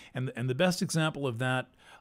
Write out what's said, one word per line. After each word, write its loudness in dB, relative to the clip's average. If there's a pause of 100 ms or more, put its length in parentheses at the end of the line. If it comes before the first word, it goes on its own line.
(140)
And, -2
and -2
the 0
best 2
example 0
of -2
that, 0 (340)